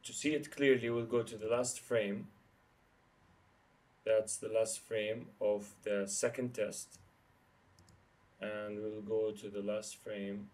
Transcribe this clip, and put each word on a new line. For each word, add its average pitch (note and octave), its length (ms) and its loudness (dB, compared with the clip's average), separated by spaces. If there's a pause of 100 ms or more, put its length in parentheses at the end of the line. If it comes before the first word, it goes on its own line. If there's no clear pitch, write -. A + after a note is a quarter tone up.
to - 100 -12
see D3+ 220 0
it D3 200 -6
clearly, B2+ 360 6
we'll A#2 140 0
go A#2 180 2
to A2+ 120 -8
the G#2+ 120 -6
last A#2+ 320 0
frame. G2+ 480 0 (1800)
That's A2 320 4
the A2+ 120 -6
last A2+ 320 2
frame A2 480 -2 (120)
of G#2 320 2 (100)
the G2+ 220 2
second A#2+ 480 -2
test. - 460 -4 (1400)
And G#2+ 440 -6
we'll G#2+ 180 -6
go G#2+ 300 2
to G#2 180 -8
the G2+ 140 -4
last G#2 320 -2
frame G2+ 580 -6